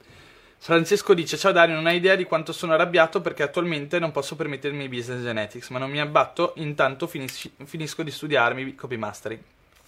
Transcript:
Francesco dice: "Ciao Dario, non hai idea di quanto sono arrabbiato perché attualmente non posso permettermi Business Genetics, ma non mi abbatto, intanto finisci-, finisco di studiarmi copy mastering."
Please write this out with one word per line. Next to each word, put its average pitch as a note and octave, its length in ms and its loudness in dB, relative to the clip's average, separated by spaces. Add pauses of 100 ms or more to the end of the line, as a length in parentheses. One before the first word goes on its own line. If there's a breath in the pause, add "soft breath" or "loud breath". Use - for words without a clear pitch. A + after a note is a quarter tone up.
(580 soft breath)
Francesco E3+ 560 4
dice: D#3+ 240 0
"Ciao G3 160 4
Dario, E3+ 220 6
non D#3 100 -2
hai E3+ 100 4
idea F#3 200 4
di F3+ 100 0
quanto D#3+ 260 -2
sono D#3+ 220 -2
arrabbiato E3+ 480 4
perché E3 220 -4
attualmente D3+ 540 -2
non E3 140 -2
posso C#3+ 240 -4
permettermi C#3+ 540 -6
Business B2 340 -6
Genetics, A2+ 460 -6
ma B2+ 100 -6
non C3+ 100 -4
mi C#3+ 120 -4
abbatto, D3+ 560 2
intanto D3 500 -2
finisci-, - 460 -10 (100)
finisco D#3 400 -8
di D3+ 80 -8
studiarmi C3 640 0
copy B2 220 -10
mastering." A2 440 -8 (460)